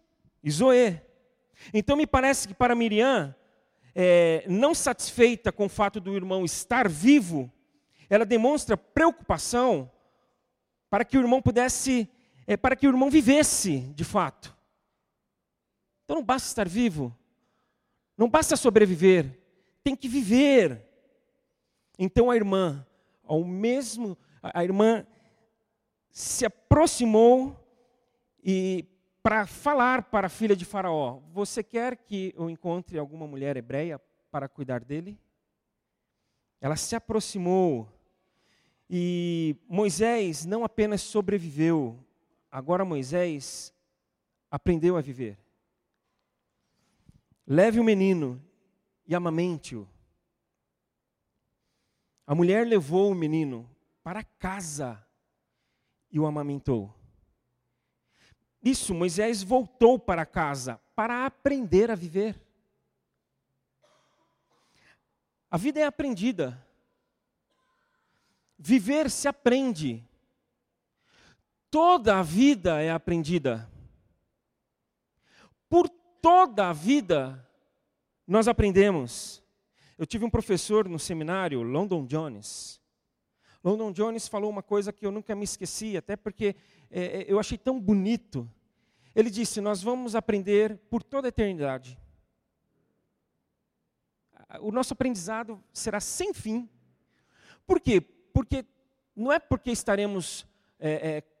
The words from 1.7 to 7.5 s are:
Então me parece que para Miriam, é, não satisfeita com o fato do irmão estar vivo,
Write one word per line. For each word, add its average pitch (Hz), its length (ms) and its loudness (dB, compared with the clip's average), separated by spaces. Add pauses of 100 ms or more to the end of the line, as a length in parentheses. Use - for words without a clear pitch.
Então 214 240 2
me 302 80 2
parece 262 440 0
que 196 60 -16
para 240 200 2
Miriam, 226 580 2 (640)
é, 175 540 4
não 247 260 2
satisfeita 240 800 2
com 202 140 -2
o - 20 -6
fato 202 320 -4
do 190 160 -6
irmão 185 280 -2
estar 233 440 -2
vivo, 170 640 2 (580)